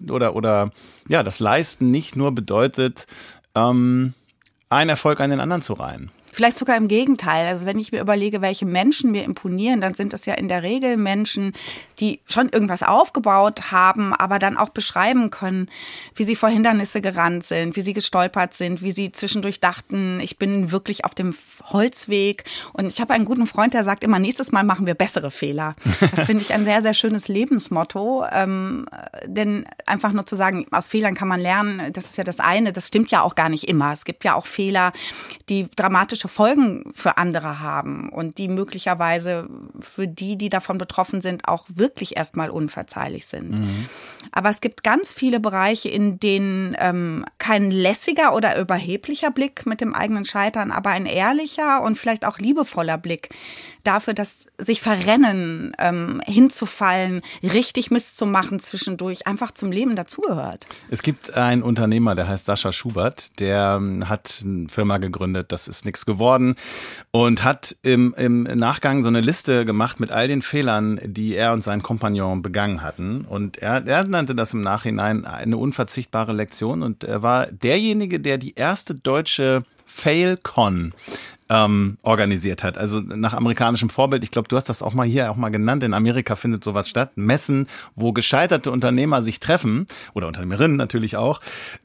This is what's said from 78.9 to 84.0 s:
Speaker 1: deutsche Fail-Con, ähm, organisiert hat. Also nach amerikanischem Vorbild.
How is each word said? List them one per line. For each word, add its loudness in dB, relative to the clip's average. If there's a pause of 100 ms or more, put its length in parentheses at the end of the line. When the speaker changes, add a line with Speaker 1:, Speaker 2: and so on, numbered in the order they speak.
Speaker 1:
deutsche 0 (220)
Fail-Con, 2 (580)
ähm, 4
organisiert 2
hat. -2
Also -2
nach -4
amerikanischem 2
Vorbild. 2